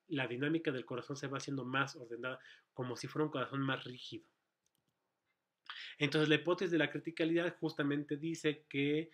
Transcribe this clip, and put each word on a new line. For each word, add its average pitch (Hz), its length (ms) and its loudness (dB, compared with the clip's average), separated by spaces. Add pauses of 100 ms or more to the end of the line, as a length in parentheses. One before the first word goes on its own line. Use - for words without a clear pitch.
la 135 180 0
dinámica 147 440 0
del 127 140 -2
corazón 131 320 -6
se 139 120 -6
va 135 100 -4
haciendo 135 260 -4
más 131 320 0
ordenada, 120 420 -6 (360)
como 120 220 -4
si 135 100 -8
fuera 147 180 0
un 151 60 0
corazón 135 320 -2
más 135 220 0
rígido. 123 420 -12 (1700)
Entonces, 147 320 4
la 156 60 8
hipótesis 180 360 4
de 170 60 4
la 147 140 4
criticalidad 165 680 0
justamente 147 600 0
dice 156 500 -2
que, 147 460 2